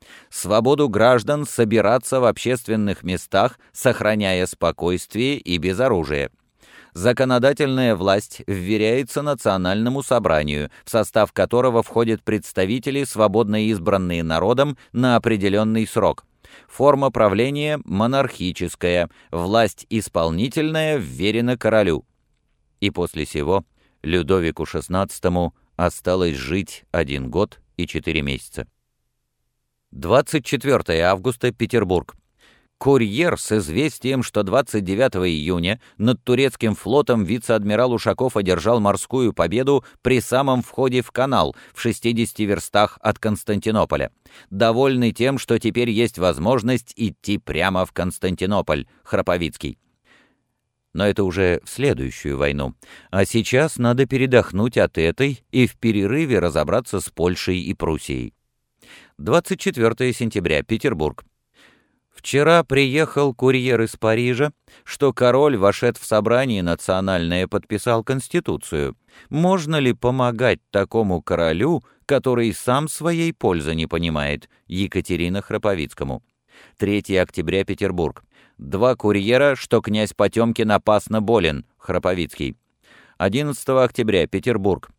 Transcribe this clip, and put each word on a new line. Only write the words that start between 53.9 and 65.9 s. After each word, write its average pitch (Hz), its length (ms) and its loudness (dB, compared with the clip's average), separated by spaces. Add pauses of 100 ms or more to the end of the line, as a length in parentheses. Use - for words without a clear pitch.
передохнуть 123 720 2
от 92 200 2
этой 104 520 0
и 127 160 4
в - 120 -6
перерыве 113 640 0
разобраться 82 600 -2
с - 100 -8
Польшей 90 500 -2
и 87 140 -6
Пруссией. 69 600 -6 (840)
Двадцать 160 440 -2
четвёртое 123 500 0
сентября, 90 500 -2
Петербург. 87 640 -2 (920)
Вчера 151 500 2
приехал 139 720 0
курьер 127 460 2
из 110 160 -2
Парижа, 123 540 0 (320)
что - 280 0
король, 127 460 4
вошед 101 400 2